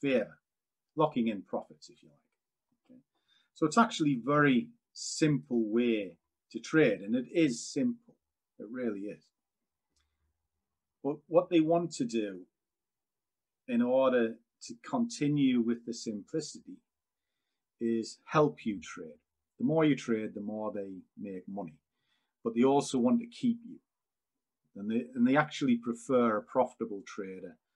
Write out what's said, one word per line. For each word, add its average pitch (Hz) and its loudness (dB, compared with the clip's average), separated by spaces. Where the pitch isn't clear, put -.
favour, 117 -2
locking 151 0
in 101 -4
profits, - -12
if - -20
you 80 -20
like. 76 -20
Okay. - -20
So 160 0
it's 151 0
actually 170 4
a 113 -4
very 139 4
simple 127 0
way 107 0
to - -8
trade, 131 2
and 104 -4
it 120 -4
is 151 0
simple. 123 -4
It 101 -14
really 117 -6
is. - -12
But 143 -4
what 175 2
they 170 6
want 165 2
to 139 -2
do 104 -4
in 120 2
order 123 2
to - -16
continue 131 2
with 117 -2
the 117 -6
simplicity - -10
is 113 -4
help 151 2
you 101 -6
trade. - -16
The 113 -4
more 156 2
you 143 4
trade, 110 -4
the 104 -10
more 107 -6
they 98 -10
make 98 -12
money. 98 -10
But 117 -4
they 117 2
also 139 2
want 120 4
to 117 -8
keep 117 -2
you. - -18
And 101 -8
they, 117 0
and 120 4
they 135 6
actually 147 2
prefer 117 0
a 104 -2
profitable 113 -4
trader 92 -12